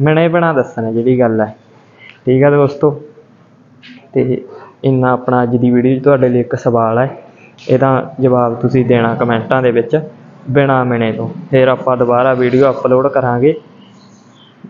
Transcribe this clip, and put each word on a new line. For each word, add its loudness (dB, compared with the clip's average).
ਮਿਣੇ 2
ਬਿਨਾਂ 0
ਦੱਸਣਾ -4
ਜਿਹੜੀ 0
ਗੱਲ 2
ਹੈ, -4
ਠੀਕ 2
ਹੈ 4
ਦੋਸਤੋ। 0
ਤੇ -2
ਇੰਨਾ 2
ਆਪਣਾ 0
ਅੱਜ 0
ਦੀ 2
video 2
'ਚ -8
ਤੁਹਾਡੇ 2
ਲਈ 0
ਇੱਕ -4
ਸਵਾਲ 0
ਹੈ, 0
ਇਹਦਾ 0
ਜਵਾਬ 0
ਤੁਸੀਂ 0
ਦੇਣਾ 0
ਕੁਮੈਂਟਾਂ -2
ਦੇ 2
ਵਿੱਚ 0
ਬਿਨਾਂ 2
ਮਿਣੇ 0
ਤੋਂ। -6
ਫਿਰ 4
ਆਪਾਂ 0
ਦੁਬਾਰਾ 2
video 2
upload 0
ਕਰਾਂਗੇ 0